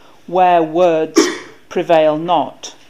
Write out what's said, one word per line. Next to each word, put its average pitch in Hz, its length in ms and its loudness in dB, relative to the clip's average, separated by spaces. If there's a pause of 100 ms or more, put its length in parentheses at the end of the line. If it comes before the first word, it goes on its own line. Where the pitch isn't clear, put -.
(260)
"Where 175 360 2
words 160 580 0 (260)
<coughs> - 220 -20
prevail 156 480 2
not, 160 580 -6 (160)